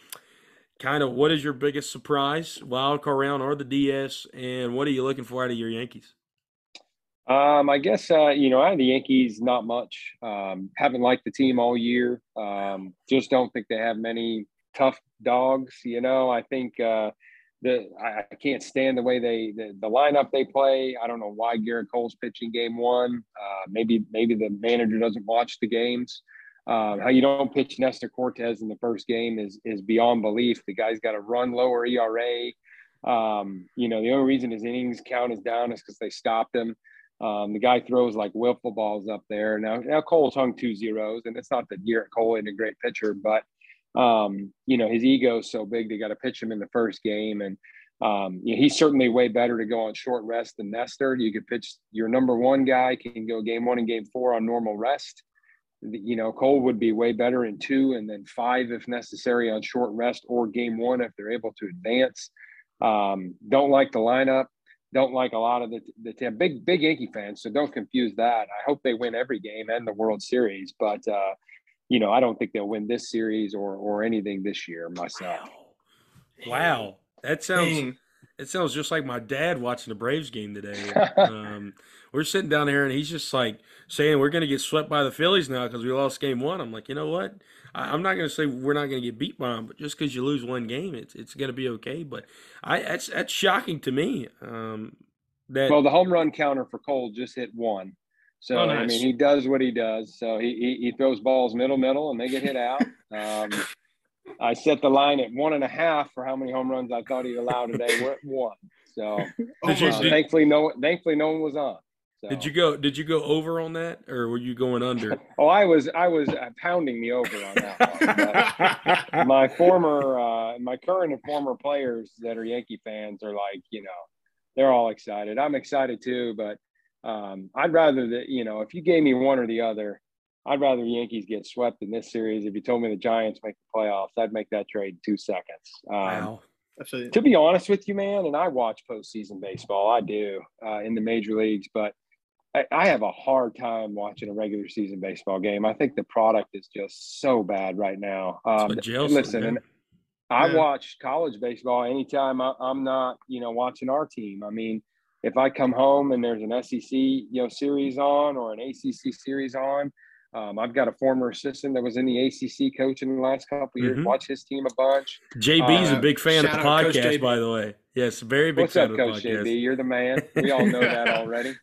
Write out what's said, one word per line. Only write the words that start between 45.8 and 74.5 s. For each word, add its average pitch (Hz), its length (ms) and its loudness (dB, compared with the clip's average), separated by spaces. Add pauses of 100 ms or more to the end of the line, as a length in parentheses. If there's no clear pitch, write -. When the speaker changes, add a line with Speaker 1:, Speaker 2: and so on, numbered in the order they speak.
Speaker 2:
they 107 100 -8
gotta 110 200 -6
pitch - 240 -8
him 113 100 -6
in 107 80 -6
the 98 140 -8
first 117 300 0
game. 107 380 -2
And, 98 160 -6 (440)
um, 98 420 0
you 117 120 0
know, 117 60 2
he's 143 140 6
certainly 139 320 6
way 123 220 4
better 120 280 0
to 113 80 -2
go 113 200 -2
on 107 80 -6
short 123 320 -6
rest 117 320 -6
than 104 140 -10
Nestor. 127 440 -2
You 113 160 0
could 107 160 -8
pitch - 280 -6 (160)
your 113 180 -2
number 127 260 4
one 135 300 4
guy, 127 320 2
can 120 300 -10
go 113 140 -4
game 117 220 -4
one 123 160 0
and 113 80 0
game 113 180 -4
four 127 280 0
on 110 120 0
normal 113 300 -2
rest. 123 480 -4 (580)
The, 110 180 -10
you 113 180 -4
know, 110 160 -4
Cole 135 280 4
would 123 180 2
be 113 120 4
way 117 220 2
better 123 320 2
in 104 120 -6
two 135 360 2
and 107 160 -6
then 101 160 -12
five 123 460 -2
if 113 160 -8
necessary 120 640 -2
on 110 120 -2
short 123 320 -2
rest 117 340 -2
or 120 200 0
game 113 300 -4
one 123 220 0
if 117 160 -2
they're 104 160 -10
able 113 280 -6
to 107 80 -10
advance. 110 640 -2 (500)
Um, 98 540 0 (120)
don't 135 220 4
like 135 240 6
the 123 60 0
lineup. 131 480 2 (460)
Don't 131 180 4
like 127 220 0
a 113 60 -2
lot 120 240 2
of 113 80 -8
the, 117 80 -8 (240)
the 113 100 -10
team. 117 240 -6
Big, 147 300 0
big 175 160 4
Yankee 147 280 0
fans, 104 300 -10
so 113 80 -8
don't 139 240 0
confuse 117 440 -2
that. 113 260 4
I 104 200 -10
hope 143 200 0
they 127 100 2
win 117 220 -4
every 127 240 -2
game 107 300 -10
and 117 180 -2
the 107 60 -4
World 107 280 0
Series, 98 580 0
but, 104 280 0
uh, 98 260 -2 (560)
you 123 100 4
know, 104 120 4
I 120 80 6
don't 117 180 2
think 107 160 -6
they'll 101 140 -4
win 104 200 -4
this 117 220 -4
series 110 460 -2
or, 98 200 -6
or 104 280 -2
anything 104 400 -2
this 101 240 -6